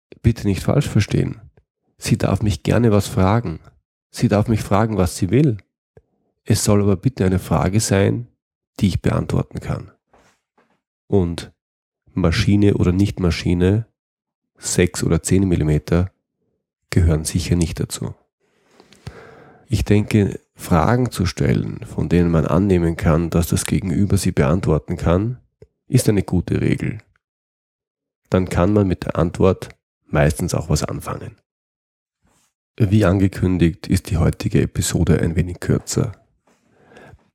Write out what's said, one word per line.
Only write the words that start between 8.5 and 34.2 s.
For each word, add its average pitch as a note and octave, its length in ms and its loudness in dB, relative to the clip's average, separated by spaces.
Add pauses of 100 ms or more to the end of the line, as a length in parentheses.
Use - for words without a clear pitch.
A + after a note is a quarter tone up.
die G#2 80 4
ich F2 140 -2
beantworten - 580 -2
kann. - 320 -8 (1160)
Und F2 440 -2 (640)
Maschine G2 640 2
oder F2+ 160 0
nicht G2+ 280 0
Maschine, F#2 680 0 (680)
sechs - 480 -2
oder E2+ 200 0
zehn F#2+ 240 2
Millimeter, E2 640 0 (800)
gehören D#2+ 340 2
sicher - 300 -2
nicht F2 240 -2
dazu. - 340 -8 (1500)
Ich - 160 -2
denke, G#2 560 2 (140)
Fragen B2+ 560 0
zu - 160 -2
stellen, A1 600 -2
von - 220 -6
denen E2+ 220 2
man D#2+ 160 2
annehmen F2 500 2
kann, D#2+ 360 0
dass E2+ 160 0
das - 180 -2
Gegenüber F#2+ 520 0
sie - 140 -2
beantworten E2 640 0
kann, G2 440 -2 (480)
ist - 200 0
eine G#2 140 2
gute E2 400 -2
Regel. - 380 -4 (1300)
Dann F#2 180 2
kann F2+ 260 2
man G#2 140 4
mit F2+ 180 -4
der - 120 -6
Antwort F2 520 0 (360)
meistens D2+ 480 0
auch D2+ 160 -4
was D#2 140 0
anfangen. - 540 -10 (1400)
Wie G#2+ 300 2
angekündigt F#2 800 0
ist - 240 -2
die - 80 -2
heutige D#2+ 420 0